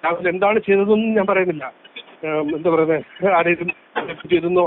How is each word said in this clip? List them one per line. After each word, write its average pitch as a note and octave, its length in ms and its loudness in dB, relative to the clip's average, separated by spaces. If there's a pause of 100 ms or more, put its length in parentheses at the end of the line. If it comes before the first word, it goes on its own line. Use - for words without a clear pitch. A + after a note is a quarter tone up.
രാഹുൽ - 240 -2
എന്താണ് G3+ 300 2
ചെയ്തതെന്നും G#3+ 540 2
ഞാൻ G#3 120 2
പറയുന്നില്ല. F3+ 400 0 (580)
ഉം, D#3 320 -4
എന്താ D#3+ 140 0
പറയുന്നത്, D#3+ 580 0
ആരെങ്കിലും F3 480 0 (560)
ചെയ്തെന്നോ F3 360 2